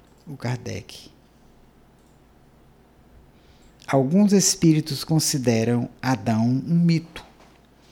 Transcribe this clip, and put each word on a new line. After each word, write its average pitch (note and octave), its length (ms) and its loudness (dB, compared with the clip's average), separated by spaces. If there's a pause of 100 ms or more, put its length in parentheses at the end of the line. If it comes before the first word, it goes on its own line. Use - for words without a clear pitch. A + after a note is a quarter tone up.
(260)
o C#3+ 120 -14
Kardec. - 760 -10 (2750)
Alguns E3 460 2
espíritos D#3 720 2
consideram A#2+ 840 0 (120)
Adão A2+ 440 0
um C3+ 340 0
mito. E3+ 460 0 (680)